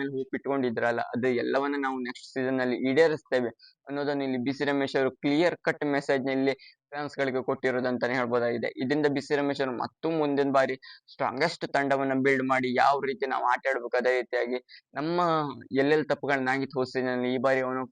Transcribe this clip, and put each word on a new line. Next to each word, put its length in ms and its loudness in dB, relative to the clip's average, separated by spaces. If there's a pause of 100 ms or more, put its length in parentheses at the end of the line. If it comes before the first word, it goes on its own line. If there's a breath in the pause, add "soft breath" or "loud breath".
ಮೇಲೆ 160 -6
ಹೋಪ್ 220 -6
ಇಟ್ಕೊಂಡಿದ್ರಲ್ಲ, 640 -2 (120)
ಅದು 140 0 (140)
ಎಲ್ಲವನ್ನ 440 0
ನಾವು 120 -4 (100)
ನೆಕ್ಸ್ಟ್ 260 -16
ಸೀಸನ್ 280 0
ನಲ್ಲಿ 160 0 (120)
ಈಡೇರಿಸ್ತೇವೆ 600 2 (360 soft breath)
ಅನ್ನೋದನ್ನ 400 -4
ಇಲ್ಲಿ 180 -2
ಬಿ 120 -2
ಸಿ 100 -4
ರಮೇಶ್ 320 0
ಅವರು 120 2 (120)
ಕ್ಲಿಯರ್ 320 2 (100)
ಕಟ್ 200 -2 (100)
ಮೆಸೇಜ್ 340 0
ನಲ್ಲಿ 240 2 (380 loud breath)
ಫ್ಯಾನ್ಸ್ 280 -8
ಗಳಿಗೆ 280 0
ಕೊಟ್ಟಿರೋದು 420 0
ಅಂತಾನೆ 300 0
ಹೇಳ್ಬೋದಾಗಿದೆ. 500 0 (120)
ಇದರಿಂದ 340 2
ಬಿ 100 -2
ಸಿ 140 -4
ರಮೇಶ್ 240 0
ಅವರು 180 -2
ಮತ್ತು 260 -6 (120)
ಮುಂದಿನ 360 2
ಬಾರಿ 200 2 (380 loud breath)
ಸ್ಟ್ರಾಂಗೆಸ್ಟ್ 520 -2 (100)
ತಂಡವನ್ನ 380 0 (120)
ಬಿಲ್ಡ್ 260 4
ಮಾಡಿ 180 2 (120)
ಯಾವ 180 4 (100)
ರೀತಿ 240 -4
ನಾವು 200 -2
ಆಟ 180 -4
ಆಡ್ಬೇಕು, 300 -2
ಅದೇ 180 4
ರೀತಿಯಾಗಿ 400 -2 (380 loud breath)
ನಮ್ಮ 220 -2 (640)
ಎಲ್ಲೆಲ್ಲಿ 300 4
ತಪ್ಪುಗಳನ್ನಾಗಿತ್ತು 680 -2
ಹೋದ 140 -2
ಸೀಸನ್ 220 -2
ಅಲ್ಲಿ, 200 -2
ಈ 120 -2
ಬಾರಿ 220 2
one 140 -4
of 80 -14